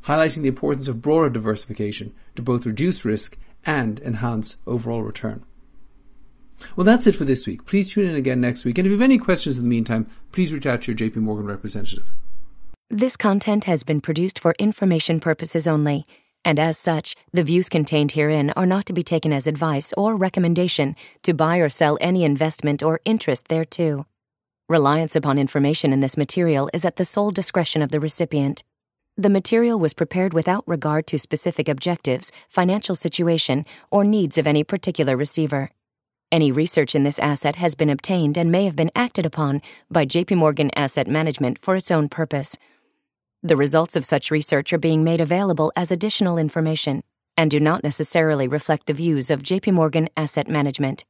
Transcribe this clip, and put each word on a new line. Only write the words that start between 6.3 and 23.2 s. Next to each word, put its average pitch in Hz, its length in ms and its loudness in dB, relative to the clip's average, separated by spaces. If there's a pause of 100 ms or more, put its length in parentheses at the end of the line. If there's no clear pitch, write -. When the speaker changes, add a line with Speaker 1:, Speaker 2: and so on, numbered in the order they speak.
Speaker 1:
Well, 185 100 2
that's 240 200 6
it 202 100 6
for 175 80 -4
this 131 220 0
week. - 220 -8
Please 196 240 0
tune 196 180 0
in 160 60 -4
again 127 260 0
next 123 240 -2
week. 123 140 0
And 185 80 2
if 196 40 4
you 202 60 2
have 123 60 4
any - 160 4
questions 147 400 0
in 120 40 -4
the 120 60 2
meantime, 113 380 0 (240)
please 175 200 0
reach 147 140 -6
out 120 160 0
to 123 100 -6
your 110 40 -2
J 110 160 -2
P 113 80 -6
Morgan 107 260 -2
representative. 101 680 2 (800)
Speaker 2:
This 247 260 0
content 208 500 0
has 165 180 0
been 151 180 -2
produced 170 380 -2
for 170 180 2
information 185 600 0
purposes 160 480 -2
only, 151 400 0 (360)
and 156 140 2
as 156 220 0
such, - 360 -2 (160)
the 175 120 2
views 170 260 2
contained 151 440 2
herein 151 380 2
are 185 140 0
not 190 220 0
to 190 60 -6
be 170 100 -2
taken 160 280 0
as 139 140 0
advice 147 500 -2
or 214 200 0
recommendation 170 800 0 (260)
to 175 140 2
buy 160 220 2
or 160 120 4
sell 151 320 2
any 180 220 2
investment 147 580 0
or 160 240 0
interest 220 440 -2